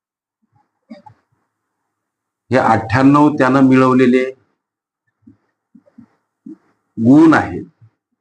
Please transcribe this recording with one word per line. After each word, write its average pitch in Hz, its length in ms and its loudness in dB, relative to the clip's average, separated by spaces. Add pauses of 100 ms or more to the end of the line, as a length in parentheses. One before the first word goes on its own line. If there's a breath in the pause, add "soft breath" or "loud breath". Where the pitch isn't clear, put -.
(2500)
हे 120 60 -4
अठ्ठ्याण्णव 135 720 0
त्यानं 139 320 -2
मिळवलेले 131 720 0 (2750)
गुण 147 360 4
आहेत. 90 300 -6 (560)